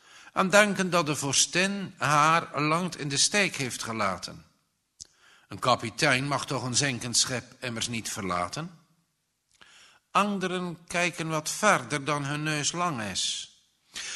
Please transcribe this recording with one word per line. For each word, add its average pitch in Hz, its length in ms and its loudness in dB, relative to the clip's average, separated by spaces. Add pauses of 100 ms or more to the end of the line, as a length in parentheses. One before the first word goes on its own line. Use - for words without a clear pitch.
(340)
en 185 160 2
denken 196 400 6
dat 170 160 2
de 147 100 0
vorstin 139 800 0
haar 151 640 4
lang 165 340 0
in 147 120 -6
de 139 100 -2
steek 196 380 2
heeft 127 280 -4
gelaten. 92 640 -4 (1000)
Een 95 120 -12
kapitein 127 680 2
mag 139 180 -2
toch 127 180 -4
een 123 120 -2
zinkend 120 420 -2
schip - 420 -2
immers 117 280 -6
niet 117 220 -6
verlaten? 98 680 -4 (1300)
Anderen 185 680 0 (100)
kijken 170 420 -2
wat 156 200 -2
verder 143 560 2
dan 147 200 -2
hun 147 180 -4
neus 151 280 -2
lang 165 300 -2
is. - 540 -6 (600)